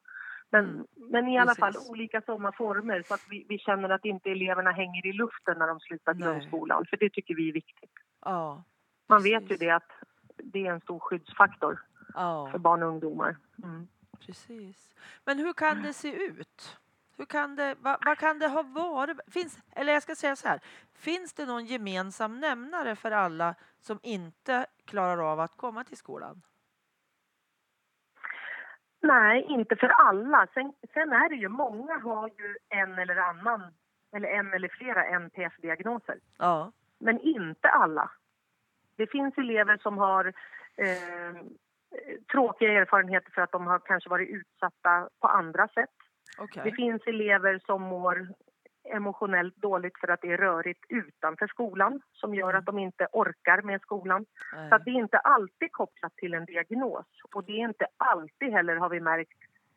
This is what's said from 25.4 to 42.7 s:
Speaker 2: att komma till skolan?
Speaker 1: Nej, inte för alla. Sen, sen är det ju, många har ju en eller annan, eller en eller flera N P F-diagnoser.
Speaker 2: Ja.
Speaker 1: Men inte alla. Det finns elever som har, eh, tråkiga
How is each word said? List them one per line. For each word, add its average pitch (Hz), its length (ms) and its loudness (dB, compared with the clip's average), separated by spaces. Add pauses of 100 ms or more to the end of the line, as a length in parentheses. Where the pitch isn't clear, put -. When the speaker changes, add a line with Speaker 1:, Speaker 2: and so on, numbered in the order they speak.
Speaker 2:
att 165 160 -4
komma 240 280 -8
till 277 120 -20
skolan? 160 460 -14 (2500)
Speaker 1:
Nej, 247 420 6
inte 233 340 0
för 247 120 4
alla. 233 680 6
Sen, 277 180 -4 (200)
sen 311 200 0
är 262 160 6
det 311 80 -4
ju, 202 120 -4
många 262 500 -4
har 220 300 -4
ju 208 280 -10 (120)
en 190 300 -2
eller 180 180 -2
annan, 185 460 -2 (500)
eller 202 160 -6
en 202 260 -2
eller 185 140 -2
flera 220 360 -2
N 175 300 -4
P 180 100 -6
F-diagnoser. 175 760 -6 (200)
Speaker 2:
Ja. 170 340 0 (260)
Speaker 1:
Men 233 220 0
inte 214 480 0
alla. 160 420 4 (840)
Det 214 100 0
finns 277 320 -2
elever 226 440 2
som 208 160 -2
har, 190 280 4 (500)
eh, 175 640 -4 (920)
tråkiga 233 400 2